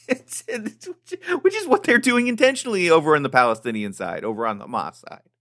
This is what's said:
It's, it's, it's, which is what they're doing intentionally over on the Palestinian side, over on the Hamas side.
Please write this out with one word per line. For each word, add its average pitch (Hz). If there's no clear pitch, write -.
It's, -
it's, 220
it's, -
which 381
is 427
what -
they're 240
doing 240
intentionally 240
over 156
on 147
the 135
Palestinian 113
side, 87
over 110
on 107
the -
Hamas 92
side. -